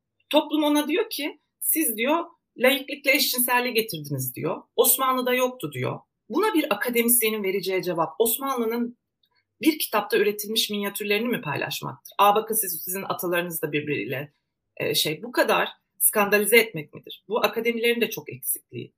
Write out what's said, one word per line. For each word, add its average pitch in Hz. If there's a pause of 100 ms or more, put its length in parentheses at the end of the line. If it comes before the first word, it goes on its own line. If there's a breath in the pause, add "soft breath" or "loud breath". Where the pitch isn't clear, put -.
(300)
Toplum 302
ona 294
diyor 349
ki, - (200)
"Siz," 240
diyor, 294 (320)
"laiklikle 269
eşcinselliği 247
getirdiniz," 147
diyor. 156 (140)
"Osmanlı'da 254
yoktu," 254
diyor. 127 (280)
Buna 392
bir 302
akademisyenin 233
vereceği 190
cevap 170
Osmanlı'nın 240 (640)
bir 302
kitapta -
üretilmiş 208
minyatürlerini 208
mi 220
paylaşmaktır? -
"Aa, 208
bakın 214
siz, 175
sizin 190
atalarınız 175
da 147
birbiriyle," 143 (440)
e, -
şey, 156
bu 247
kadar 214 (300)
skandalize 208
etmek 165
midir? -
Bu 214
akademilerin 233
de 214
çok -
eksikliği, -